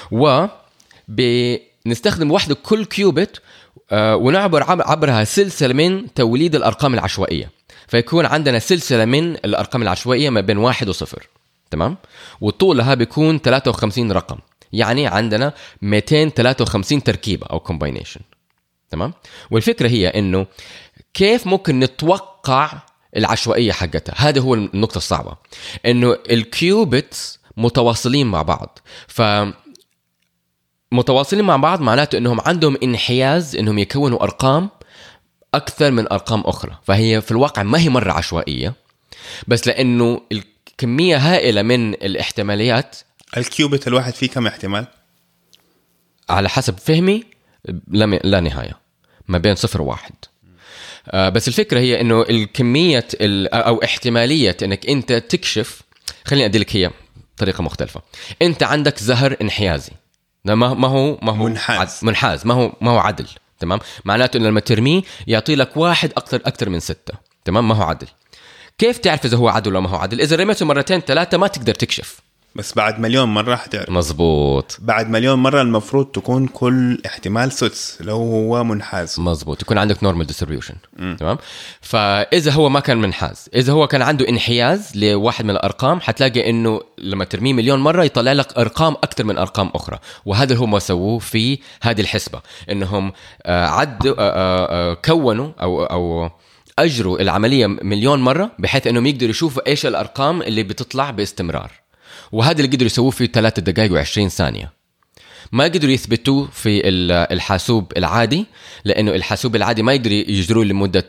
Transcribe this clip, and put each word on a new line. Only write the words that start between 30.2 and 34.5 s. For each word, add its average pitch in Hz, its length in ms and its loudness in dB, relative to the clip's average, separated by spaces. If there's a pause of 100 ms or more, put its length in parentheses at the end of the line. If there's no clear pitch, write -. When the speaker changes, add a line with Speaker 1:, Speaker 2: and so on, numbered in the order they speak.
Speaker 1:
متواصلين 139 520 2
مع 175 120 4
بعض 160 240 2
معناته 135 380 2
إنهم 120 220 0
عندهم 156 420 0
انحياز 131 760 0
إنهم 107 220 0
يكونوا 139 440 0
أرقام 147 460 0 (840)